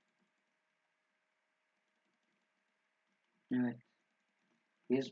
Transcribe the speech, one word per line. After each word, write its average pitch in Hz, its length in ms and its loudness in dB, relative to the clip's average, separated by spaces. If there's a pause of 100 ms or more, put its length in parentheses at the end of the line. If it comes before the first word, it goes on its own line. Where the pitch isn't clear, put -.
(3500)
Evet. 123 280 0 (1120)
Biz 127 220 0